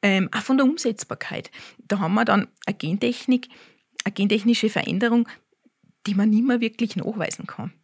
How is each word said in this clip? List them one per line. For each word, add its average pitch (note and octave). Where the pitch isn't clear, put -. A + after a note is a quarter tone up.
ähm, F#3+
auch A3
von C4+
der C#4
Umsetzbarkeit. -
Da G3+
haben F#3
wir A3+
dann G#3
eine -
Gentechnik, A#3+
eine G3+
gentechnische G#3+
Veränderung, A3+
die G3+
man G3+
nicht G#3+
mehr A#3+
wirklich A3+
nachweisen -
kann. -